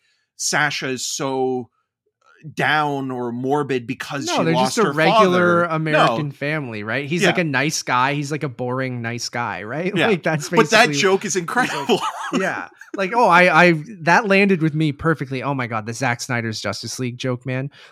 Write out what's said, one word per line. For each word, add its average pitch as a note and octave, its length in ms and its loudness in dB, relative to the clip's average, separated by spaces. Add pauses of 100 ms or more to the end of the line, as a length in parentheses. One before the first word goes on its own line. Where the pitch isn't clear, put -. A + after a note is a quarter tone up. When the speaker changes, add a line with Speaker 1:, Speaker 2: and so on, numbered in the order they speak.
(360)
Speaker 1:
Sasha C#3+ 540 0
is B2+ 140 -4
so C3 680 -4 (840)
down C#3+ 560 0
or B2 200 -6
morbid C3 540 -2
because C#3 400 -8
Speaker 2:
No, E4+ 120 -2
Speaker 1:
she G3+ 80 0
Speaker 2:
they're E3 100 2
Speaker 1:
lost B2+ 200 0
Speaker 2:
just A3+ 100 2
a D3+ 40 0
Speaker 1:
her D3 40 -4
Speaker 2:
regular F3 680 4
Speaker 1:
father?" E3 140 -2
Speaker 2:
American D3+ 540 2
Speaker 1:
No. C#3+ 40 -10
Speaker 2:
family, C#3 500 -6
right? B2 240 -4
He's D#3+ 140 -2
Speaker 1:
Yeah. F#3+ 80 4
Speaker 2:
like E3 80 0
a F3+ 60 0
nice C#3+ 400 -2
guy. C3 320 0
He's D3 160 -4
like D3+ 120 -4
a D3 60 -6
boring, B2 520 -6
nice A#2 280 -6
guy, G#2 340 -6
right? D3 320 -6
<laughs> E3 60 2
Speaker 1:
Yeah. D3 60 4
Speaker 2:
Like, F#3+ 160 0
that's D#3 260 -2
Speaker 1:
But A3 220 4
that A3 160 6
Speaker 2:
basically C#3+ 140 -2
Speaker 1:
joke F#3+ 240 2
is F3+ 100 -4
incredible. F3 680 -2
<laughs> - 40 -4 (240)
Speaker 2:
Yeah. D3 360 -4 (260)
Like, F#3+ 180 -2
oh, A#3 140 4
I, F3 380 8
I, F3 80 6 (300)
that F3+ 220 4
landed G3 360 4
with D#3 120 0
me D#3 200 0
perfectly. C3+ 500 -4
Oh C#3 100 -2
my B2+ 140 -4
God, A2 180 -4
the A#2 80 -6
Zack A#2+ 280 -2
Snyder's A2+ 400 -4
Justice G#2+ 360 -6
League B2 200 -6
joke, B2+ 280 -6
man. C3 240 -6 (220)